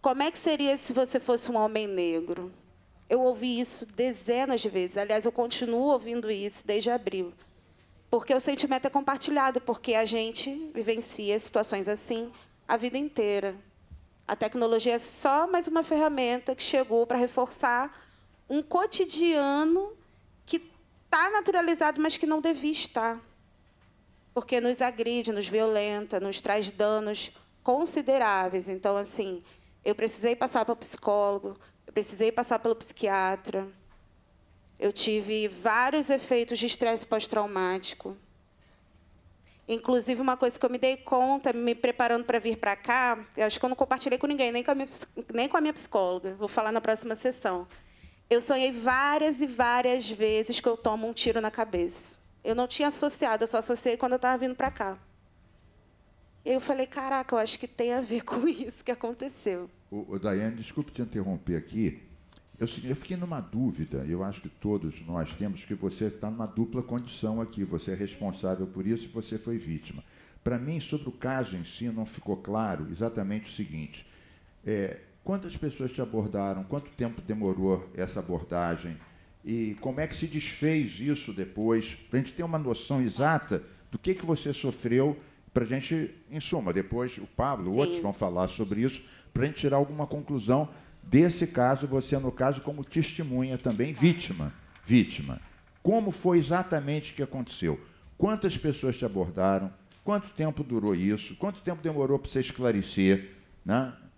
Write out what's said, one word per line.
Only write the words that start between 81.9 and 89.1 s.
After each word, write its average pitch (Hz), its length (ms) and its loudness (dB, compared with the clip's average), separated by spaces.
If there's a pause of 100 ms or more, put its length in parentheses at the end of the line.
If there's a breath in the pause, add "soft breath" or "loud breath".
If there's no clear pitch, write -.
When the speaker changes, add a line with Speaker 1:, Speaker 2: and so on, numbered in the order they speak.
Speaker 2:
pra 123 80 2
gente 131 140 -2
ter 170 100 -8
uma 165 160 -2
noção 131 420 -2
exata 123 600 2 (300 loud breath)
do - 40 -8
que - 160 0
que 185 140 -2
você 151 260 0
sofreu, 131 640 2 (380 loud breath)
pra 120 100 4
gente, 135 480 -2 (160)
em 147 120 -8
suma, 117 320 -2
depois 117 460 -2
o 98 100 -14
Pablo, 113 440 -2
Speaker 1:
Sim. 110 60 2
Speaker 2:
outros 170 220 2
vão 101 120 -2
falar 92 360 0
sobre 101 340 -2
isso, 135 180 0 (320 loud breath)